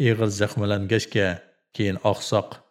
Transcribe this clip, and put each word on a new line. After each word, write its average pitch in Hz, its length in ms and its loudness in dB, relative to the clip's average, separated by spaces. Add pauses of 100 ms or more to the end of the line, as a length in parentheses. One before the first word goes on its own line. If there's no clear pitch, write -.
egri 113 280 4
zaxmlangachga 101 960 0 (480)
keyin 98 280 0
oqsoq, 104 440 0 (240)